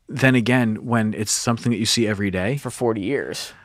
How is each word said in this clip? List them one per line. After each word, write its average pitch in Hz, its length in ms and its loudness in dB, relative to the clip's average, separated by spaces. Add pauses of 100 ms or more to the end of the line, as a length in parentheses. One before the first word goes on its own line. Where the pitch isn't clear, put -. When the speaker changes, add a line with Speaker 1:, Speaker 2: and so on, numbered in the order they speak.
Speaker 1:
then 131 280 2
again, 117 500 2
when 113 280 0
it's 104 180 -4
something 120 400 0
that 110 80 0
you 110 60 0
see 113 220 2
every 101 240 0
day, 95 260 -2
Speaker 2:
For 135 120 -8
forty 113 320 -2
years. 95 520 -4 (120)